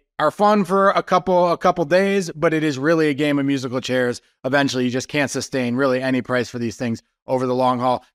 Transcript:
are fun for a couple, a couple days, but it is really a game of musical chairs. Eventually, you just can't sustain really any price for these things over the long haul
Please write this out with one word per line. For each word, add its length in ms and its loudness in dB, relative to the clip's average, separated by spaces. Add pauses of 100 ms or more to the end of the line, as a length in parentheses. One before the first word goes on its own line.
(180)
are 140 2
fun 340 2
for 240 2
a 140 0
couple, 480 2
a 80 -2
couple 260 2
days, 460 0
but 240 0
it 80 0
is 160 -2
really 280 2
a 60 0
game 240 0
of 80 0
musical 340 -2
chairs. 400 -2 (240)
Eventually, 400 0
you 60 0
just 200 -4
can't 200 0
sustain 460 -4
really 260 0
any 220 -2
price 260 -2
for 80 -12
these 180 -6
things 280 -6 (240)
over 180 -2
the 80 -2
long 240 0
haul 260 -2 (120)